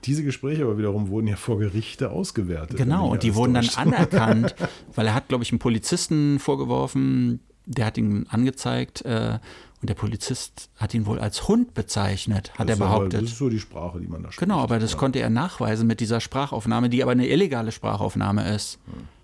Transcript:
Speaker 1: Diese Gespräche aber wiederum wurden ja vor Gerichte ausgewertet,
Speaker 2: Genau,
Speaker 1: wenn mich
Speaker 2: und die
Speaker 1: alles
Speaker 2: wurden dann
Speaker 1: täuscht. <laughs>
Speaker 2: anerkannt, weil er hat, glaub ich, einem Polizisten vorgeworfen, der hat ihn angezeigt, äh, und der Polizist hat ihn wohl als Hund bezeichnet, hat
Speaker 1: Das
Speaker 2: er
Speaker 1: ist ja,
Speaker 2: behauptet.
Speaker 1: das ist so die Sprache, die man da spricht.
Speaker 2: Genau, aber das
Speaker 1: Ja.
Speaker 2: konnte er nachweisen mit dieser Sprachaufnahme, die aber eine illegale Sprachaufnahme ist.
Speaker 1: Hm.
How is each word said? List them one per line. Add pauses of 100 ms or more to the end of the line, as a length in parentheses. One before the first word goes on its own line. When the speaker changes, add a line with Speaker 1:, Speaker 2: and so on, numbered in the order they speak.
Speaker 1:
Diese
Gespräche
aber
wiederum
wurden
ja
vor
Gerichte
ausgewertet,
Speaker 2:
Genau,
Speaker 1:
wenn
mich
Speaker 2:
und
die
Speaker 1:
alles
Speaker 2:
wurden
dann
Speaker 1:
täuscht.
<laughs> (320)
Speaker 2:
anerkannt, (400)
weil
er
hat,
glaub
ich,
einem
Polizisten
vorgeworfen, (260)
der
hat
ihn
angezeigt,
äh, (420)
und
der
Polizist
hat
ihn
wohl
als
Hund
bezeichnet,
hat
Speaker 1:
Das
Speaker 2:
er
Speaker 1:
ist
ja,
Speaker 2:
behauptet.
Speaker 1:
das
ist
so
die
Sprache,
die
man
da
spricht.
Speaker 2:
Genau,
aber
das
Speaker 1:
Ja.
Speaker 2:
konnte
er
nachweisen
mit
dieser
Sprachaufnahme,
die
aber
eine
illegale
Sprachaufnahme
ist.
Speaker 1:
Hm. (180)